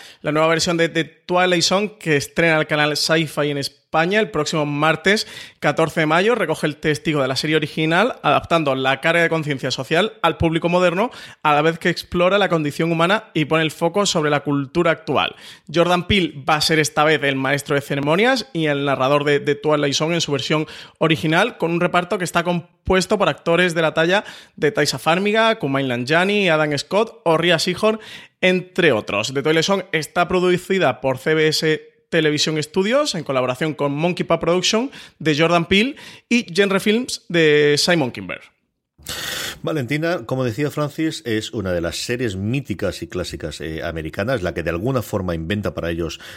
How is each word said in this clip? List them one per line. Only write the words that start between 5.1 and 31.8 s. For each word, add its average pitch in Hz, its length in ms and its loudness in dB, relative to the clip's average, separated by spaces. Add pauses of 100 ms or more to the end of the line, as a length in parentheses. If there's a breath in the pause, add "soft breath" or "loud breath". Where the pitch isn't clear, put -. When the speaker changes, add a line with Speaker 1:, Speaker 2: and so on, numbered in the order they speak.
Speaker 1:
catorce 151 420 0
de 156 60 2
mayo, 180 280 4
recoge 160 320 -2
el 147 100 -4
testigo 147 460 0
de 131 60 0
la 131 80 -2
serie 156 200 0
original, 160 680 0
adaptando 147 520 2
la 131 260 0
carga 165 220 2
de 165 80 2
conciencia 147 400 -2
social 160 500 -2
al 165 160 2
público 165 320 0
moderno, 180 420 2 (320 loud breath)
a 151 120 4
la 147 80 4
vez 165 160 0
que - 100 -2
explora 175 480 0
la 190 140 2
condición 160 420 0
humana 170 400 0
y 156 140 0
pone 160 160 0
el 156 80 -2
foco 170 340 -2
sobre 160 240 0
la 147 120 2
cultura 143 500 0
actual. 127 440 -2 (380 loud breath)
Jordan 175 360 2
Peele 165 380 0
va 160 100 2
a 151 40 -2
ser 160 180 2
esta 151 260 2
vez 151 180 4
el 139 140 0
maestro 135 380 -2
de 139 60 2
ceremonias 170 720 0
y 160 140 -2
el 143 180 0
narrador 139 400 2
de 143 160 2
The 143 140 0
Twilight 147 400 0
Zone 160 220 -2
en 170 40 -2
su 151 120 -4
versión 151 340 -2 (320 loud breath)
original, 165 580 2
con 165 140 -2
un 170 100 0
reparto 175 380 0
que 175 60 -6
está 170 200 -2
compuesto 180 720 0
por 190 140 2
actores 170 440 0
de 170 60 -2
la 151 140 0
talla 175 300 2 (320 loud breath)
de 147 160 2
Taissa 147 260 -2
Farmiga, 208 600 2
Kumail 139 300 -2
Nanjiani, 170 640 0
Adam 151 260 2
Scott 208 480 -4
o 160 140 4
Rhea 165 200 2
Seehorn, 214 400 0 (440 loud breath)
entre 180 500 2
otros. 110 400 -2
The 135 100 -2
Twilight 160 220 2
Zone 190 280 0
está 160 360 0
producida 180 720 0
por 131 160 0
C 156 160 -2
B 156 160 2
S 151 440 -2 (160)